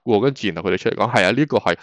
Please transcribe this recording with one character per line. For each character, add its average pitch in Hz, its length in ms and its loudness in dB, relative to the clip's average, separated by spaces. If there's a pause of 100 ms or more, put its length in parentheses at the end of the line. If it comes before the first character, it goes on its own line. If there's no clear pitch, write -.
喎。 110 160 2
跟 139 120 2
住 113 140 -6
然 85 160 -4
後 95 60 -2
佢 90 40 0
哋 92 40 0
出 117 120 -2
嚟 - 60 -2
講， 113 180 -2
係 101 120 4
啊， 95 60 2
呢 135 140 0
個 135 120 0
係 90 260 0